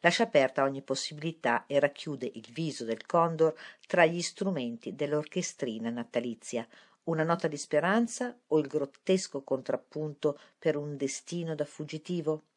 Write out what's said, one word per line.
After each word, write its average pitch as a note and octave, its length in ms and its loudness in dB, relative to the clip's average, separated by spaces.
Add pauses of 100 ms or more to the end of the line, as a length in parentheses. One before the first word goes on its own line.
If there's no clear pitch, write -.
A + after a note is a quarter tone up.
lascia F3 240 6
aperta C#3 400 4
ogni C#3 180 -2
possibilità D3 840 -2
e C#3+ 140 4
racchiude C#3 540 -2
il A2+ 180 -14
viso D3+ 320 -4
del A2+ 220 -4
condor E3 480 2 (320)
tra E3+ 180 6
gli E3+ 160 2
strumenti B2+ 760 -4
dell'orchestrina C#3+ 920 -2
natalizia. A#2+ 800 -4 (360)
Una D#3+ 180 0
nota E3 260 2
di D3+ 80 -4
speranza G#3+ 800 0 (100)
o D#3 100 4
il D3 80 2
grottesco D3 760 -2
contrappunto C#3+ 1000 -4 (200)
per D3+ 180 0
un D3 220 -6
destino D#3+ 560 -4
da D3 100 -2
fuggitivo? D#3 800 -4 (140)